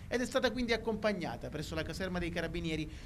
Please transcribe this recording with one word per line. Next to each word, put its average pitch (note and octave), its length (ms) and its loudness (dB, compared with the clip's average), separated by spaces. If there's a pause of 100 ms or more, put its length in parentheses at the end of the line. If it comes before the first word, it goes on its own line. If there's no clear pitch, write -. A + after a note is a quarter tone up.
ed A#3+ 100 2
è B3+ 60 0
stata B3 260 2
quindi A#3+ 220 2
accompagnata G#3 760 0
presso D3+ 280 -4
la D#3 80 2
caserma F3+ 360 -2
dei E3+ 100 0
carabinieri, E3 640 0 (140)